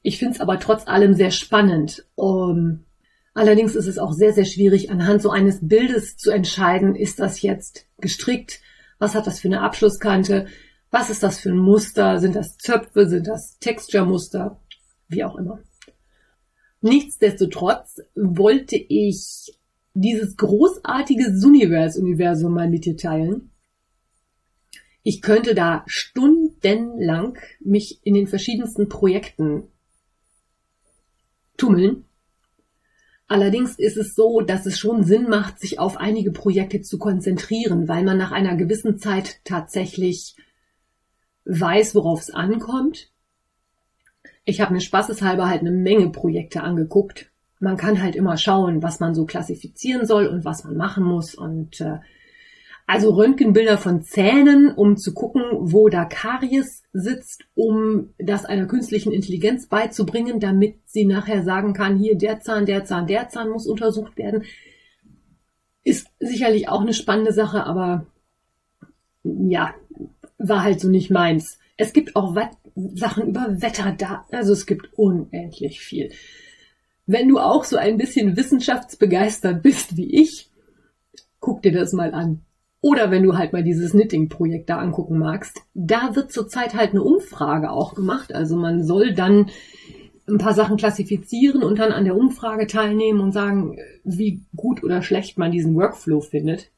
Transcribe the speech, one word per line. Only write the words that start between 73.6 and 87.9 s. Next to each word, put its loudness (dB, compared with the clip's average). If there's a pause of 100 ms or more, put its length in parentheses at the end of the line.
Wetter -4
da, -8
also 2
es -2
gibt -6
unendlich -2
viel. -8 (920)
Wenn 2
du 6
auch 2
so -4
ein 0
bisschen 0
wissenschaftsbegeistert 0
bist 2
wie 2
ich, 2 (920)
guck -6
dir 4
das -2
mal -4
an. -4 (400)
Oder 2
wenn 4
du 4
halt -2
mal -2
dieses -2
Knitting-Projekt 0
da -2
angucken -4
magst, -6 (120)
da -2
wird -2
zurzeit -6
halt 0
eine 2
Umfrage 0
auch -4